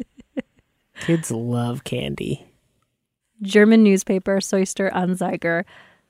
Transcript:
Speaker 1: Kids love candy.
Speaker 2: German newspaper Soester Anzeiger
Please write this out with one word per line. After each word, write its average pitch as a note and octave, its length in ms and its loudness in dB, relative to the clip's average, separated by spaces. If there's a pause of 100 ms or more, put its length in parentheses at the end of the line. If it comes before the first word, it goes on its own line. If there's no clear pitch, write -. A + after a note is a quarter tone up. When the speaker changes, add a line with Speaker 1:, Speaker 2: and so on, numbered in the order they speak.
(1000)
Speaker 1:
Kids E3 300 -2
love B2 520 -4
candy. - 640 -8 (960)
Speaker 2:
German G#3 420 6
newspaper G3 540 2
Soester F#3+ 540 -2
Anzeiger F3+ 720 -4 (460)